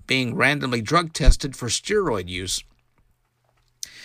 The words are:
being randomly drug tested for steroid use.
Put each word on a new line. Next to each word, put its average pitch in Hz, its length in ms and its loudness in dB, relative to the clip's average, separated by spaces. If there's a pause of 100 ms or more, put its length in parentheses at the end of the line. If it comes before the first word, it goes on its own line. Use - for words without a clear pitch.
being 127 280 0
randomly 131 460 0
drug 160 300 0
tested 131 440 4
for 120 120 -8
steroid 123 600 -2
use. 90 340 -8 (1400)